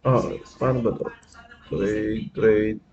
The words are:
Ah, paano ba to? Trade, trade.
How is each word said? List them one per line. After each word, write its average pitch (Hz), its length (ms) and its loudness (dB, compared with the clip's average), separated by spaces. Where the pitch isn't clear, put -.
Ah, 127 160 4
paano 127 240 0
ba 110 160 2
to? - 80 -6
Trade, 107 640 -2
trade. 110 480 2